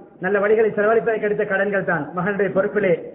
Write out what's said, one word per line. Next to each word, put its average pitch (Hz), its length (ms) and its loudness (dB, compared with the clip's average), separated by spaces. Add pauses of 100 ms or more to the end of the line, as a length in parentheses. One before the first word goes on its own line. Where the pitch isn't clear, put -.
(200)
நல்ல 196 200 0
வழிகளை 214 340 2
செலவழிப்பதற்கு 214 480 2
எடுத்த 208 240 -2
கடன்கள் 196 380 -2
தான் 165 320 -2
மகனுடைய 196 340 0
பொறுப்பிலே 196 540 0 (120)